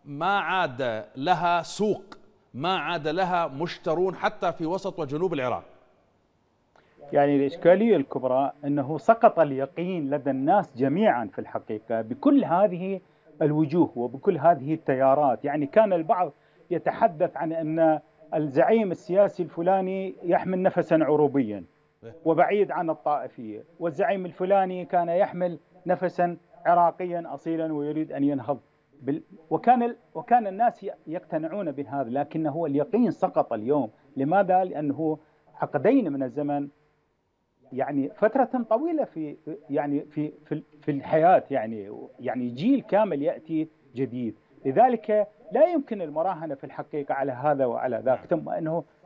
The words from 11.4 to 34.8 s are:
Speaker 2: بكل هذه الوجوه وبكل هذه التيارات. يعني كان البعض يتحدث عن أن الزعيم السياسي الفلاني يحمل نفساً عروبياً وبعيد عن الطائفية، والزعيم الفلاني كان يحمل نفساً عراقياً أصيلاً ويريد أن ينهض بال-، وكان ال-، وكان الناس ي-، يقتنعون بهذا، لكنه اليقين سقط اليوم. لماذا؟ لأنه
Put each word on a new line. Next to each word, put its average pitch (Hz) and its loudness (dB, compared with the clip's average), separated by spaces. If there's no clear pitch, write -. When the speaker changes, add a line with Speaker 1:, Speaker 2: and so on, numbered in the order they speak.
Speaker 2:
بكل 214 2
هذه 185 0
الوجوه 151 2
وبكل 131 -2
هذه 147 2
التيارات. 135 2
يعني 143 -2
كان 208 4
البعض 170 0
يتحدث 165 0
عن 156 -4
أن 160 2
الزعيم 165 2
السياسي 190 0
الفلاني 190 -2
يحمل 180 0
نفساً 175 2
عروبياً 139 2
وبعيد 170 2
عن 165 -4
الطائفية، 127 -6
والزعيم 175 -2
الفلاني 185 0
كان 170 0
يحمل 175 0
نفساً 175 0
عراقياً 175 2
أصيلاً 160 -4
ويريد 151 -4
أن 139 0
ينهض 139 -2
بال-، 131 -4
وكان 233 4
ال-، 240 -4
وكان 226 2
الناس 196 -2
ي-، 196 -8
يقتنعون 165 -6
بهذا، 135 -6
لكنه 151 -4
اليقين 151 2
سقط 160 0
اليوم. 117 0
لماذا؟ 185 2
لأنه 156 -4